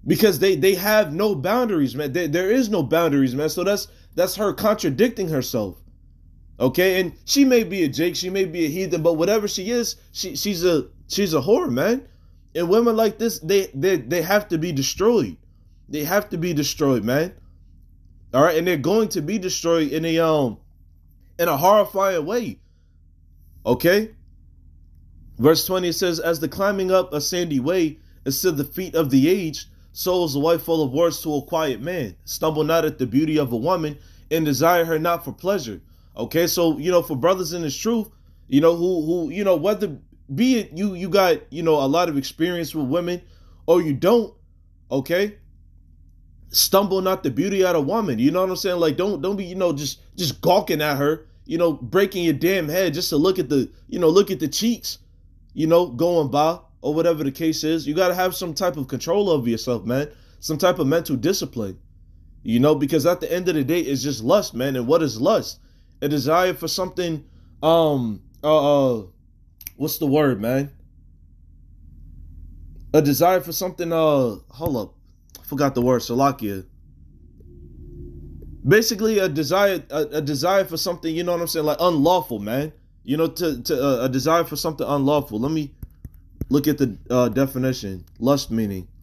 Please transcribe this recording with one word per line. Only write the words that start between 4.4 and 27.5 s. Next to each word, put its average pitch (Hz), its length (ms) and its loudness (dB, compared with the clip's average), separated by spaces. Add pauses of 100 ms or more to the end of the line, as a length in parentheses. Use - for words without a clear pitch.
contradicting 196 760 0
herself. 120 540 -4 (760)
Okay? 180 420 2
And 175 140 -4 (100)
she 277 200 4
may 247 200 4
be 180 200 -2
a 147 40 0
Jake, 151 280 -2
she 180 140 -6
may 190 140 0
be 170 220 -2
a - 20 0
heathen, 170 340 -4
but 170 120 4
whatever 202 320 0
she 196 240 -4
is, 240 260 -2 (160)
she, - 240 -8
she's 175 280 -4
a, 165 240 2 (200)
she's 185 260 -2
a 147 60 4
whore, 233 300 2
man. 190 360 0 (480)
And 170 140 -2
women 226 280 4
like 220 220 0
this, 226 200 -2
they, 190 360 0
they, 175 220 2
they 151 260 -2
have 196 260 0
to 165 100 -2
be 170 140 -4
destroyed. 143 640 0 (520)
They 147 160 -6
have 196 260 0
to 180 80 -6
be 175 140 -2
destroyed, 139 520 0
man. 147 300 -2 (1000)
All 131 80 6
right? 160 140 4
And 165 100 0
they're 180 100 2
going 196 340 2
to - 120 -2
be 190 160 -2
destroyed 170 540 0
in 160 120 -2
a, 165 140 0
um, 151 400 2 (800)
in 170 100 2
a 151 80 0
horrifying 196 680 4
way. 202 320 -4 (1080)
Okay? 180 460 2 (1300)
Verse 151 260 6
twenty, 185 240 0
it 165 60 -2
says, 170 260 -2
"As 165 200 0
the 156 80 -2
climbing 196 420 0
up 185 220 0
a 147 80 -2
sandy 170 400 -2